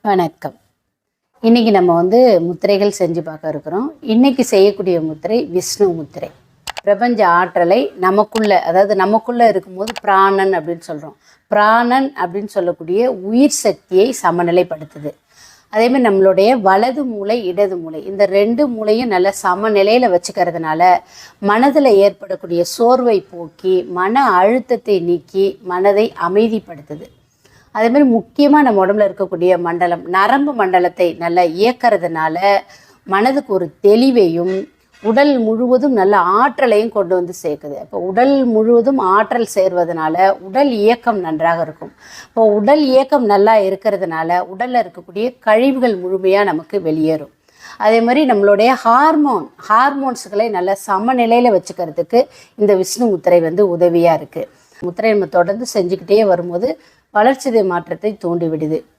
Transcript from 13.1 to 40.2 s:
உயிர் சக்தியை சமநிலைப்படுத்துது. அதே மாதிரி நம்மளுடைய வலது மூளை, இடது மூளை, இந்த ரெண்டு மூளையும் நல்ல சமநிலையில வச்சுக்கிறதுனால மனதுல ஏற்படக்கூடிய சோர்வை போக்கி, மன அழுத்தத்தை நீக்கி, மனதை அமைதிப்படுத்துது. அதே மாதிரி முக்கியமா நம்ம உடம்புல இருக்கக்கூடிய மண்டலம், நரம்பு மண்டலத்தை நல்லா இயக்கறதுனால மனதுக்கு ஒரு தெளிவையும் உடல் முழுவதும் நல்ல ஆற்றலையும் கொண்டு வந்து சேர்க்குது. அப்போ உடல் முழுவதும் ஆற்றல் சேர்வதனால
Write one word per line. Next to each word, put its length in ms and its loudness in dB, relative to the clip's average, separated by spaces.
உயிர் 380 0
சக்தியை 720 0
சமநிலைப்படுத்துது. 920 -2
அதே 200 0
மாதிரி 200 0
நம்மளுடைய 520 2
வலது 440 0
மூளை, 420 -6
இடது 300 -2
மூளை, 300 -12
இந்த 200 0
ரெண்டு 400 0
மூளையும் 420 -2
நல்ல 340 0
சமநிலையில 720 0
வச்சுக்கிறதுனால 840 0
மனதுல 520 2
ஏற்படக்கூடிய 680 0
சோர்வை 680 0
போக்கி, 520 -4
மன 480 -2
அழுத்தத்தை 720 0
நீக்கி, 600 -2
மனதை 500 0
அமைதிப்படுத்துது. 800 -4
அதே 140 0
மாதிரி 220 4
முக்கியமா 520 2
நம்ம 240 2
உடம்புல 200 2
இருக்கக்கூடிய 520 -2
மண்டலம், 480 -2
நரம்பு 460 0
மண்டலத்தை 680 0
நல்லா 240 0
இயக்கறதுனால 1160 0
மனதுக்கு 500 -2
ஒரு 180 -4
தெளிவையும் 840 2
உடல் 360 2
முழுவதும் 540 0
நல்ல 260 2
ஆற்றலையும் 760 0
கொண்டு 220 -2
வந்து 180 -4
சேர்க்குது. 360 -8
அப்போ 200 -12
உடல் 460 0
முழுவதும் 540 2
ஆற்றல் 560 0
சேர்வதனால 880 0